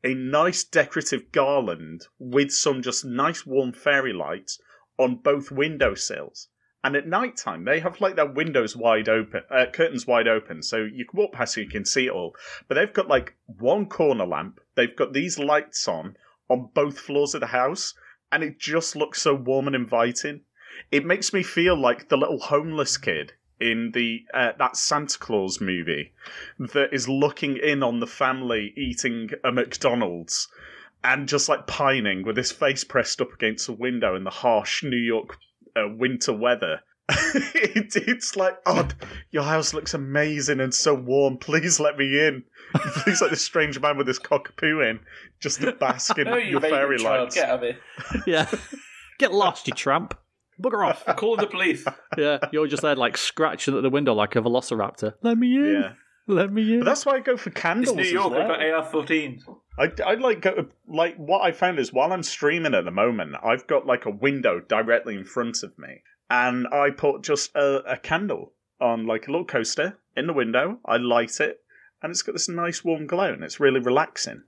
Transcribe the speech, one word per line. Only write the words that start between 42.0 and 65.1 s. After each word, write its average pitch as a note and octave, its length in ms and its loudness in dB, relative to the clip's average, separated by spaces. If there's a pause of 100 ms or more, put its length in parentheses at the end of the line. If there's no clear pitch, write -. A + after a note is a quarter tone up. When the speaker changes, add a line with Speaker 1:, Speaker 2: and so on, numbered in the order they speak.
Speaker 1:
in." C3 160 -2 (300)
<laughs> - 320 -2
He's G3+ 160 2
like E3+ 80 2
this D#3 160 -2
strange D3 340 0
man D3 180 2
with C#3 100 0
his C3 120 -2
cockapoo D3+ 680 0
in, A2+ 100 -4 (400)
just - 220 -4
to B3 100 0
bask - 460 0
in D3 100 0
Speaker 2:
<laughs> - 20 -4
Oh, A#3+ 60 0
you A3 160 -2
Speaker 1:
your C#3 100 0
fairy C#3 360 2
Speaker 2:
vagrant A2+ 40 0
child, B2+ 200 2
Speaker 1:
lights. B2 140 -4
Speaker 2:
get D3 140 2
out B2 140 -2
of A#2+ 60 -2
here. B2 80 -8 (460)
Speaker 3:
<laughs> - 40 -2
Yeah. D#3 220 2 (680)
Get A3+ 140 2
lost, F#3+ 360 2
you B2+ 60 -4
tramp. - 400 0 (480)
Bugger A3 260 0
off. - 180 -2
Speaker 2:
<laughs> F3+ 120 0
Call G#3+ 200 0
the G#3 100 0
police. F3+ 360 -2 (340)
Speaker 3:
Yeah, D3 220 0 (120)
you're D3+ 160 0
just D3 160 -2
there, D3 120 2
like, A#2+ 220 0
scratching - 580 -2
at A2+ 80 0
the C3+ 60 4
window C3+ 240 2
like G#2 220 2
a A#2 60 4
velociraptor. A2+ 800 -2
"Let A#3 160 2
me B3 200 4
in. C#4+ 80 4 (160)
Speaker 1:
Yeah. - 100 -4 (360)
Speaker 3:
Let G3 240 2
me A3 220 2
in." A#3+ 60 4
Speaker 1:
But A#3+ 60 2
that's C#4+ 200 2
why C#4 100 4
I C4 40 0
go B3+ 180 0
for - 120 -8
Speaker 2:
It's - 100 -8
Speaker 1:
candles A3 360 2
Speaker 2:
New F3+ 80 0
Speaker 1:
as F#3 80 2
Speaker 2:
York, F#3 200 2
Speaker 1:
well. B2 100 2
Speaker 2:
I've G3+ 60 0
got D#3 140 0
A D#3 120 2
R D#3+ 120 0
fourteen. D3+ 560 -2 (380)
Speaker 1:
I'd, E3 220 0
I'd, G#3+ 200 2
like, A3+ 200 2
go, A3+ 260 0 (200)
like, E3 280 0
what F3 260 0
I F#3 100 2
found F3+ 280 0
is A#2+ 140 -2
while C#3+ 180 2
I'm F3+ 120 -4
streaming D3+ 520 0
at F2 100 4
the E2+ 60 -6
moment, G2 520 0
I've A#2 240 0
got, C3+ 200 0
like, A#2+ 180 0
a A2 60 -4
window A#2+ 480 0
directly A2+ 560 0